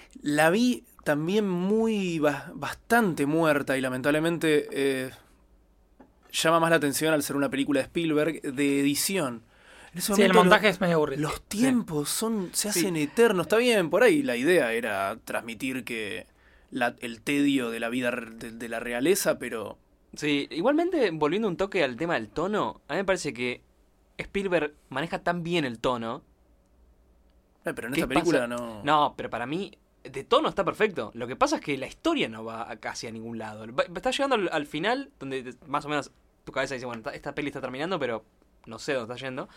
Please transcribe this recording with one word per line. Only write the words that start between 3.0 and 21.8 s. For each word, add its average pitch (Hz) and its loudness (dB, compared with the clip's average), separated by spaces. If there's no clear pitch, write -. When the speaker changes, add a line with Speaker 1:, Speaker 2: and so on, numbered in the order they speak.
Speaker 1:
muerta 143 2
y 131 0
lamentablemente, 147 2
eh, 135 0
llama 165 4
más 165 4
la 165 6
atención 147 2
al 147 2
ser 139 -4
una 139 0
película 139 0
de 127 0
Spielberg 156 0
de 139 0
edición. 143 0
En 175 -12
ese 196 -2
Speaker 2:
Sí, 208 6
el 190 8
Speaker 1:
momento 185 8
Speaker 2:
montaje 196 6
Speaker 1:
lo-, 202 6
Speaker 2:
es 175 0
medio 175 2
aburrido. 143 0
Speaker 1:
los 147 -2
Speaker 3:
Sí. - -10
Speaker 1:
tiempos 202 0
son, 220 -2
se 208 -2
Speaker 3:
Sí. 175 0
Speaker 1:
hacen 170 0
eternos. 175 4
Está 214 4
bien, 220 4
por 185 4
ahí 165 6
la 123 0
idea 135 4
era 107 0
transmitir 117 -6
que 104 -8
la, 120 -2
el 117 -10
tedio 143 2
de 113 -4
la 117 -4
vida 123 -2
re-, 117 -6
de, 117 -12
de 117 -10
la 113 -6
realeza, 131 0
pero 113 -8
Speaker 3:
Sí, 143 -2
igualmente, 285 2
volviendo 160 0
un 165 -4
toque 190 0